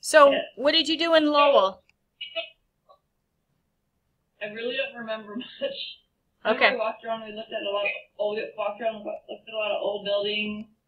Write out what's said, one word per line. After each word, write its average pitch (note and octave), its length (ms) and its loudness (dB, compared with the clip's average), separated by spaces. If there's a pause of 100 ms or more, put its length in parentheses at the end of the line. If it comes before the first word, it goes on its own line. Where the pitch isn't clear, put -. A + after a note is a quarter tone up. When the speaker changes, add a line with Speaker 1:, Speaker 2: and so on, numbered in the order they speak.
Speaker 1:
So, C#4+ 220 10
Speaker 2:
Yeah. C#4 100 0 (160)
Speaker 1:
what C#4 160 2
did D#4+ 160 2
you D#4+ 80 0
do E4 160 0
in D#4 140 6
Lowell? C#4 560 4 (2500)
Speaker 2:
I G#3 60 -8
really A3+ 280 -8
don't C4+ 240 -6
remember A3 380 -10
<laughs> - 240 -12
much. - 400 -8 (420)
I G#3+ 100 2
Speaker 1:
Okay. A3+ 120 2
Speaker 2:
remember A#3 140 4
we - 20 -4
walked A3 240 -4
around, A3+ 240 -8
we G#3 60 -16
looked A3 180 -12
at G#3+ 100 -8
a G3+ 80 -4
lot G3+ 140 -4
of - 60 -2 (260)
old, G#3 220 -4 (180)
walked G#3 240 -6
around A3 140 -4
and G#3 100 -14
looked - 420 -12
at A3+ 60 -18
a A3 60 -8
lot G#3 120 -4
of - 120 -4
old G3+ 240 -4
buildings. G#3 600 -4 (220)